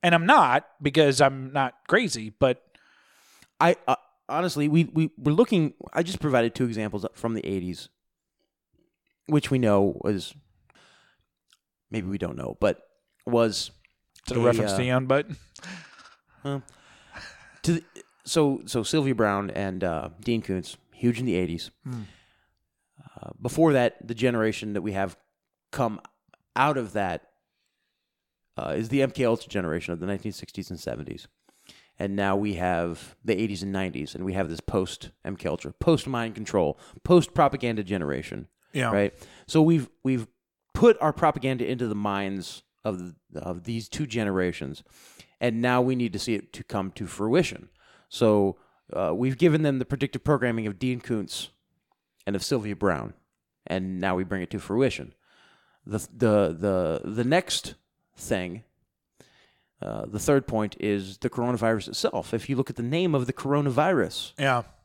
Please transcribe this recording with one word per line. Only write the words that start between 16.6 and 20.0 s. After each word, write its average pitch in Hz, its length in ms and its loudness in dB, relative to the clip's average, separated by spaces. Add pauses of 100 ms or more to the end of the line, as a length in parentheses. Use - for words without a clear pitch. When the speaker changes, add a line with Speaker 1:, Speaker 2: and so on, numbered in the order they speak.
Speaker 2:
to 170 120 2
the, 165 100 -4 (400)
so, 143 420 2
so 113 160 -2
Sylvia 135 320 2
Browne 101 360 2
and, 92 340 -4
uh, 82 260 -2 (100)